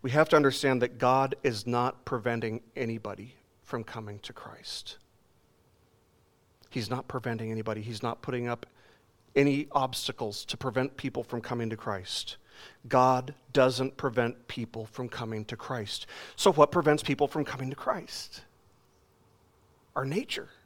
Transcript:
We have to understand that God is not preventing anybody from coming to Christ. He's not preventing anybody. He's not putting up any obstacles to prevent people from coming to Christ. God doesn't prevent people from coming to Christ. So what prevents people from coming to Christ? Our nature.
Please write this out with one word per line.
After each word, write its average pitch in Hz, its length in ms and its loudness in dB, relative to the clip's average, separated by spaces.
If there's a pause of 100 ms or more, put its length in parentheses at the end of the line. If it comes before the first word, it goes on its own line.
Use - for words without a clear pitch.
We 131 80 -2
have 156 200 6
to 165 60 8
understand 135 460 4
that 123 160 -2
God 131 440 4
is 113 240 -2
not 120 380 0
preventing 117 580 -2 (120)
anybody 113 640 -8 (260)
from 117 220 -6
coming 104 360 -12
to - 120 -16
Christ. - 640 -14 (1700)
He's 110 180 -4
not 127 200 -6
preventing 113 420 -4
anybody. 110 320 -4
He's 107 200 -8
not 120 200 -6
putting 123 260 -4
up 120 180 -6 (680)
any 143 360 4
obstacles 127 720 -2
to - 100 -8
prevent 127 400 -2
people 127 260 -6
from 120 180 -6
coming 117 300 -4
to 110 60 -4
Christ. - 600 -6 (500)
God 127 460 4 (180)
doesn't 131 440 4
prevent 120 520 -2
people 113 380 -8
from 123 220 -8
coming 110 360 -8
to 120 120 -10
Christ. - 500 -6 (280)
So - 180 6
what 147 200 8
prevents 151 300 4
people 143 260 2
from 151 160 -2
coming 131 260 -6
to 143 60 -10
Christ? - 680 -6 (1500)
Our 135 100 -2
nature. 165 440 -4 (180)